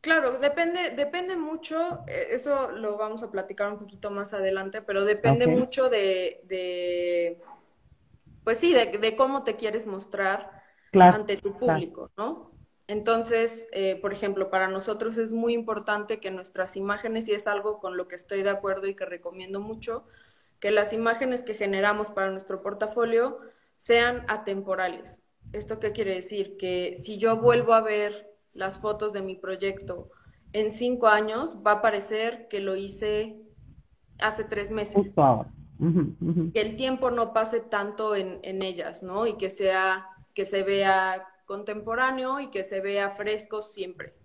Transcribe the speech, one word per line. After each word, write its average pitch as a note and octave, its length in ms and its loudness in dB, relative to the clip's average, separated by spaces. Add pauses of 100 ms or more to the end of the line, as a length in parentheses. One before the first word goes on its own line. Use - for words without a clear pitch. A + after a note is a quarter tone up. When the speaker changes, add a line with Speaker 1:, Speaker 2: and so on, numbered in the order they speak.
Speaker 1:
Claro, C#4 380 4
depende, E4+ 520 2
depende F4 440 -2
mucho, D#4+ 720 -4
eh, - 240 -4
eso C4+ 400 -2
lo G#3 260 -4
vamos A3 240 -6
a A3+ 100 -10
platicar G3 420 -4
un G#3 60 -12
poquito G3+ 320 -12
más G3+ 220 -8
adelante, G3 480 -2
pero G3 220 -2
depende A3+ 420 4
Speaker 2:
Ok. - 20 6
Speaker 1:
mucho B3+ 420 2
de, F#3+ 580 0
de, F3 920 -2 (1040)
pues A3+ 160 2
sí, E4+ 140 6
de, A3+ 240 6
de A3 180 2
cómo C4+ 280 2
te G#3+ 120 -2
quieres A3 320 -4
mostrar G3 640 -4 (400)
Speaker 2:
Claro, F#3 260 12
Speaker 1:
ante G#3 200 -2
tu G3+ 260 -6
Speaker 2:
claro. D#3+ 220 2
Speaker 1:
público, - 320 -14
¿no? C#4 340 -8 (360)
Entonces, A3+ 840 0
eh, F#3+ 300 -2
por G3+ 120 -2
ejemplo, G3 360 -2
para F#3+ 180 2
nosotros A3 500 -4
es A3+ 160 -2
muy A#3 200 0
importante G#3+ 640 -2
que F#3+ 120 -8
nuestras F#3 440 -6
imágenes, G#3+ 520 -4
y G#3+ 60 2
es G3+ 140 -4
algo G#3 320 -2
con F#3 180 -6
lo F3+ 100 -6
que F3+ 80 -14
estoy G3 260 -6
de G3 80 2
acuerdo G3 380 -2
y G3 80 -4
que F#3+ 100 -6
recomiendo F#3 540 -10
mucho, A3 480 -8 (520)
que G3+ 120 0
las G#3+ 220 4
imágenes A3+ 500 0
que G#3+ 100 -8
generamos G#3 560 0
para F#3+ 220 -2
nuestro F#3+ 300 -8
portafolio A3+ 760 0 (380)
sean A#3+ 500 4
atemporales. G3 920 -4 (320)
¿Esto G#3+ 280 -8
qué G#3+ 120 -2
quiere G3+ 240 -2
decir? G3 420 -6
Que F3+ 400 -2
si G#3+ 200 -10
yo A3+ 200 4
vuelvo A#3 360 6
a A3 80 8
ver G#3 460 -2 (260)
las F#3+ 260 -6
fotos G#3 340 -2
de G3+ 80 -4
mi F#3+ 140 -8
proyecto F#3+ 760 -6 (440)
en G#3+ 180 0
cinco A#3+ 360 2
años, G#3+ 580 2
va G#3 80 6
a G#3 80 2
parecer A3 680 -2
que G3+ 100 -4
lo G3 160 -2
hice G#3+ 640 -4 (840)
hace G#3+ 240 0
tres G3+ 280 -6
meses. G#3 440 0
Speaker 2:
Justo D#3 80 6
ahora. B2 260 6 (300)
Ujú, E3 420 2
ujú. E3+ 320 0
Speaker 1:
Que A3 80 2
el A3 160 -2
tiempo C4 340 0
no A3+ 220 0
pase A3+ 260 0
tanto G#3 560 -2
en, F#3 280 -4
en F#3+ 200 -6
ellas, E3+ 400 -8
¿no? G3 240 -2
Y G#3 100 -2
que F#3+ 120 -4
sea, F#3+ 580 0 (260)
que G3 120 -2
se G3 180 -2
vea F#3+ 640 2 (180)
contemporáneo A#3 920 -2
y C4+ 100 -8
que F#3+ 140 -6
se G3 180 -6
vea G3+ 300 0
fresco G#3+ 500 -6
siempre. F3+ 640 -12